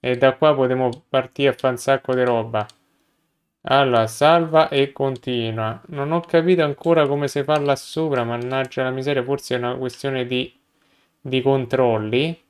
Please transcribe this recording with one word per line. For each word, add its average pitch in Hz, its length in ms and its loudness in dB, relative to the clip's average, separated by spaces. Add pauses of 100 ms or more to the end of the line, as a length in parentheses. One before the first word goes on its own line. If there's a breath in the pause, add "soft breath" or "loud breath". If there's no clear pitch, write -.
E 127 160 -2
da 131 200 4
qua 151 180 4
potremo 127 360 0 (180)
partire 135 420 0
a - 20 0
fare 127 220 -2
un 120 40 -10
sacco 135 360 0
di 127 100 0
roba. 113 420 -2 (960)
Allora, 127 440 2
salva 156 640 2
e 139 240 0
continua. 113 960 -4
Non 147 240 -6
ho 170 80 0
capito 170 420 2
ancora 151 440 2
come 143 220 -2
si 143 140 -4
fa 151 160 0
là 143 180 0
sopra, 147 480 -4
mannaggia 127 600 -4
la 131 60 -2
miseria. 131 340 -2
Forse 135 320 -4
è - 20 -2
una 123 180 -4
questione 127 500 -6
di, 127 260 -4 (680)
di 131 220 -2
controlli. 127 1080 0